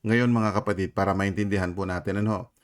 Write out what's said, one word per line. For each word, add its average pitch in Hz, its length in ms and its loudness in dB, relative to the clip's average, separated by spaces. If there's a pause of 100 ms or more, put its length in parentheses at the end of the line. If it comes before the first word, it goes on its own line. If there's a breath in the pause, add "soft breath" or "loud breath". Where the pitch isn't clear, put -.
Ngayon 120 240 4
mga 110 240 2
kapatid, 98 400 -2
para 98 160 0
maintindihan 98 640 0
po 95 80 -4
natin, 95 400 -4
ano, 107 280 -4 (120)